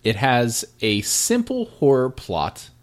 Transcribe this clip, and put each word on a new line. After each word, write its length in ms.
It 120
has 500
a 200
simple 640
horror 440
plot 640